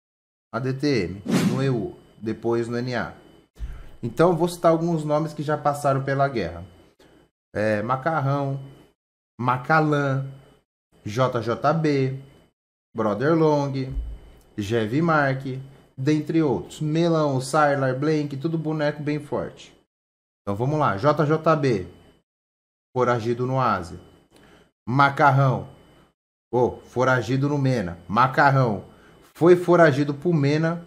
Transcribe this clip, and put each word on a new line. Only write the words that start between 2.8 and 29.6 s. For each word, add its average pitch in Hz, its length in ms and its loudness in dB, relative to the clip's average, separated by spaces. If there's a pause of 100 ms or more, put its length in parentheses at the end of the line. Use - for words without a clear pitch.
A. 95 200 -6 (880)
Então, 160 340 2
vou 170 120 0
citar 170 240 2
alguns 160 320 0
nomes 151 280 -2
que 151 100 -8
já 147 160 -2
passaram 143 460 0
pela 139 240 0
guerra. 87 360 -6 (880)
É, 104 280 0
Macarrão, 139 760 -2 (800)
Macallan, 139 920 0 (720)
J 123 360 0
J 117 320 0
B, 139 480 0 (720)
Brother 110 400 0
Long, 147 380 2 (840)
Jev 110 460 0
Mark, 143 400 0 (540)
dentre 151 460 0
outros. 123 380 -2
Melão, 156 600 0
Sylar, 135 580 0
Blank, 147 380 -2
tudo 160 220 -4
boneco 151 440 -4
bem 147 160 -2
forte. - 560 -8 (680)
Então 101 120 -6
vamos 135 240 -2
lá, 110 180 2
J 147 300 2
J 156 300 2
B, 117 300 0 (1120)
foragido 120 500 0
no 131 140 -2
Ásia. 90 380 -2 (880)
Macarrão, 135 800 4 (840)
ô, 117 240 2
foragido 127 720 0
no 147 100 -2
Mena. 120 480 -2
Macarrão, 131 800 2 (500)
foi 175 220 6
foragido 151 580 4